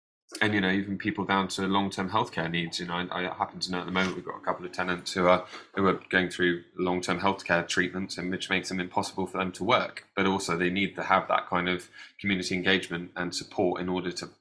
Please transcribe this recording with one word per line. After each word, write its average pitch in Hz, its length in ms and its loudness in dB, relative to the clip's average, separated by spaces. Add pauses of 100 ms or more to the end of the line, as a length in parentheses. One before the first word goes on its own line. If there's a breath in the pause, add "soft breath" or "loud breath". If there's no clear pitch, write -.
(420)
and, 107 120 2
you 104 60 2
know, 92 120 4
even 98 260 0
people 101 260 -2
down 98 240 2
to 98 200 -2
long-term 98 420 0
healthcare 92 420 0
needs. 85 280 -2
You 90 80 -6
know, 87 80 -4
I, 87 160 -2
I 90 220 -4
happen 90 280 -6
to 90 100 -4
know 87 80 -2
at 87 60 -4
the 90 80 -6
moment 92 220 2
we've 90 100 -10
got - 100 -8
a - 100 -12
couple - 200 -2
of - 80 -12
tenants 90 400 -4
who 90 120 4
are, 90 200 8 (280 loud breath)
who 98 140 4
are 90 120 4 (100)
going 92 200 4
through 87 340 2 (140)
long-term 90 440 0
healthcare 90 440 2
treatments, 92 520 -2
and 87 120 -4
which 92 200 -4
makes 92 180 0
them 92 140 -2
impossible 92 440 -2
for 92 120 -6
them 92 160 -2
to 95 100 -8
work. 110 420 2 (100)
But 98 100 4
also 95 320 2
they 90 120 2
need 95 260 0
to 85 80 -4
have 95 260 4
that - 180 2
kind 87 220 2
of 90 200 -2 (300 loud breath)
community 92 360 0
engagement 90 600 0
and 87 180 -4
support - 460 0
in 90 80 -4
order 92 240 -2
to, - 180 -8 (120)